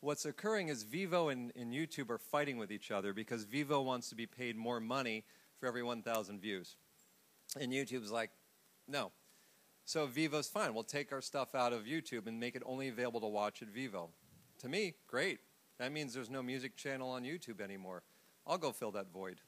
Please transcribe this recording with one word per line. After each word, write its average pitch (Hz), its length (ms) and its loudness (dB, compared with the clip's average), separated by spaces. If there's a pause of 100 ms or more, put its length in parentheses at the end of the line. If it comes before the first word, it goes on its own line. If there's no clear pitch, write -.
What's 143 240 0
occurring 196 420 2
is 120 180 0
Vevo 165 460 4
and, 123 240 -2
and 120 180 -4
YouTube 139 380 -2
are 117 80 0
fighting 147 380 2
with 104 140 -4
each 107 200 -6
other 101 220 2
because 110 320 -2
Vevo 139 380 2
wants 127 260 0
to 120 60 -10
be 113 120 -6
paid 120 280 -4
more 117 240 0
money 113 460 0 (340)
for 131 80 0
every 120 160 0
one 120 180 0
thousand 104 380 0
views. 95 380 -4 (800)
And 127 140 0
YouTube's 123 380 0
like, 113 200 0 (560)
"No." 127 240 0 (720)
So 156 240 2
Vevo's 147 400 4
fine, 190 260 2
"We'll 113 120 0
take 143 260 -2
our 135 100 0
stuff 135 320 0
out 123 200 6
of 113 100 0
YouTube 123 440 -2
and 113 120 -4
make 120 160 -2
it 123 100 -4
only 131 220 -2
available 120 320 2
to 107 80 2
watch 104 340 2
at 117 60 -10
Vevo." 101 400 -4 (520)
To 123 100 -6
me, 185 240 0 (120)
great. 143 360 2 (360)
That 127 140 -2
means 147 220 -2
there's 123 160 -4
no 135 120 -2
music 127 360 -2
channel 131 320 -2
on 127 140 -2
YouTube 127 360 -6
anymore. 95 440 -6 (440)
I'll 160 100 4
go 160 140 2
fill 110 200 -2
that 95 200 -4
void. 92 360 -6